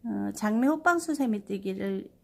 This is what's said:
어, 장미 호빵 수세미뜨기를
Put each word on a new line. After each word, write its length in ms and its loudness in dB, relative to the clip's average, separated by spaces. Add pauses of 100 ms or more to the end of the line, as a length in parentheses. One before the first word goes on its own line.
어, 280 -2
장미 340 2
호빵 320 4
수세미뜨기를 1080 -2 (140)